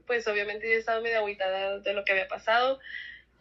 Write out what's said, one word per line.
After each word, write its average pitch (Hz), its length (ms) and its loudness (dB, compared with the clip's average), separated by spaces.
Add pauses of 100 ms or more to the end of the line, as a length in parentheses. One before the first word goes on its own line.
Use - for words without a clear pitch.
pues, 233 220 -2
obviamente 208 440 -2
yo 226 60 6
estaba 226 240 0
medio 226 160 0
agüitada 196 640 -2
de 202 140 -2
lo 196 120 -2
que 202 60 2
había 190 160 2
pasado. 247 520 2 (600)